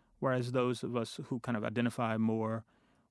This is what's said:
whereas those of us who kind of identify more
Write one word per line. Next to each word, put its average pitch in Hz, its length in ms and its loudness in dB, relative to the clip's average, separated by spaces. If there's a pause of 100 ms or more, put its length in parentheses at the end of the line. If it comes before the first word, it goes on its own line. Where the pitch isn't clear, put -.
(200)
whereas 127 320 2
those 123 320 2
of 120 120 -4
us 117 320 -2
who 127 120 -2
kind 117 180 -2
of 104 60 -2
identify 113 540 0
more 110 480 0 (460)